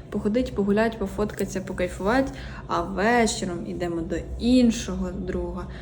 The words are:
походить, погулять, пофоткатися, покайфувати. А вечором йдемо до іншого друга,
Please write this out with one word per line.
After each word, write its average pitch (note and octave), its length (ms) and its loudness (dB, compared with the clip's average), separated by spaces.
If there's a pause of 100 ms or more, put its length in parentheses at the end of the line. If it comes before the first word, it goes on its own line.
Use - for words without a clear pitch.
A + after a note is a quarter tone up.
(100)
походить, A3 440 0
погулять, G#3 440 2
пофоткатися, G3 640 -2
покайфувати. F#3+ 720 0 (340)
А E3+ 160 -2
вечором F#3+ 840 2
йдемо E3+ 340 -4
до E3 160 -4 (240)
іншого G#3+ 680 4
друга, F3+ 520 -4 (180)